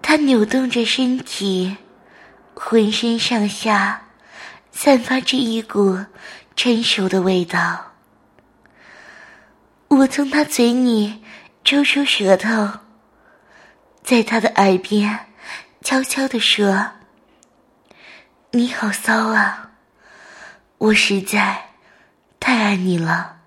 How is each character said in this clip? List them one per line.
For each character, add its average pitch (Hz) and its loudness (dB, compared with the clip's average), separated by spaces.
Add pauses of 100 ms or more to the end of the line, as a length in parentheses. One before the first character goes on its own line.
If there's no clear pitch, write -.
他 311 2
扭 262 4
动 262 -2
着 233 -2
身 254 -2
体， 190 -4 (800)
浑 214 2
身 233 -2
上 214 -2
下 220 -2 (640)
散 277 4
发 254 -2
着 262 -4
一 226 -2
股 196 0 (580)
成 233 2
熟 190 0
的 190 2
味 185 2
道。 - -4 (2000)
我 269 6
从 277 -2
他 294 0
嘴 240 0
里 226 0 (400)
抽 285 2
出 285 0
舌 196 2
头， 214 -2 (1200)
在 240 2
他 226 0
的 202 0
耳 190 4
边 208 -2 (540)
悄 262 -2
悄 269 -4
地 247 -4
说 202 0 (1600)
：“你 247 2
好 208 -4
骚 220 -2
啊， - -2 (1040)
我 214 2
实 202 2
在 196 -4 (680)
太 240 0
爱 208 0
你 180 0
了。” 165 -4